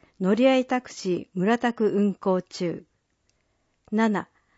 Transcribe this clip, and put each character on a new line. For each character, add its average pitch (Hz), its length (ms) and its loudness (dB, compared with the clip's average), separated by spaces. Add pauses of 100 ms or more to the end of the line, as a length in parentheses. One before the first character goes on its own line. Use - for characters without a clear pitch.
(220)
乗 190 140 2
り 247 120 4
合 262 100 4
い 254 100 2
タ 254 140 -2
ク - 100 -16
シ 175 440 -6
ー、 185 40 -4
村 214 180 2
田 240 160 -2
区 214 160 0
運 202 240 2
行 185 300 -2
中。 - 400 -6 (1080)
七、 214 380 0 (280)